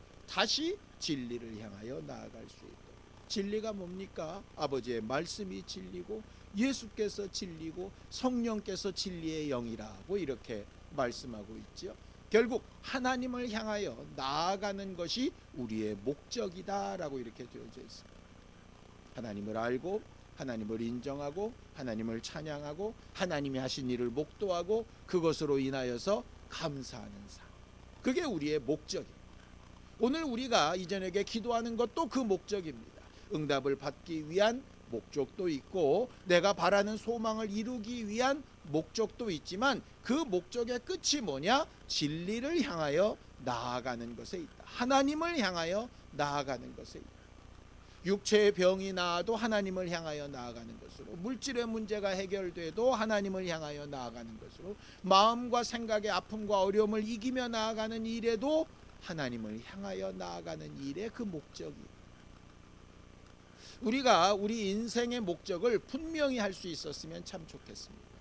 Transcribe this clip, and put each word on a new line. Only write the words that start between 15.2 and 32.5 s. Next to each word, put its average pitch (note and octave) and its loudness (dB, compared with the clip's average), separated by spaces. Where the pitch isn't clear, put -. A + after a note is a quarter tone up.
우리의 A2 -2
목적이다라고 F3+ -4
이렇게 A2+ -10
되어져 A#2+ -14
있습니다. - -18
하나님을 G#2+ -6
알고 B2+ -2
하나님을 A2+ -4
인정하고 C#3+ -4
하나님을 A2+ -4
찬양하고 D3+ -6
하나님이 C#3+ -2
하신 C3 -2
일을 A#2+ 2
목도하고 F3 0
그것으로 D#3 4
인하여서 C3+ 0
감사하는 B2 -6
삶. - -16
그게 C4 2
우리의 D3+ 0
목적입니다. C#3+ -4
오늘 C#4 4
우리가 A3+ 4
이 F#3 -4
저녁에 F#3+ 0
기도하는 A#3 0
것도 B3 0
그 - 0
목적입니다. F#3 -2